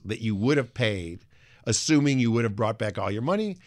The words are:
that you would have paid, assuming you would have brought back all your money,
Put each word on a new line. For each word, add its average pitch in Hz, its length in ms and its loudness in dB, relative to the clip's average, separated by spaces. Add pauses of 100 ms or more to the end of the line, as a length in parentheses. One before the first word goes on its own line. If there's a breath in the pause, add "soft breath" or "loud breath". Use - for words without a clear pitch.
that 107 160 -6
you 110 140 0
would 120 200 2
have 131 180 -2
paid, 98 520 -4 (400 soft breath)
assuming 143 520 2
you 117 140 4
would 117 120 2
have 107 120 -2
brought 110 240 -2
back 107 180 -4
all 101 140 -2
your 104 100 -4
money, 196 340 -2 (120)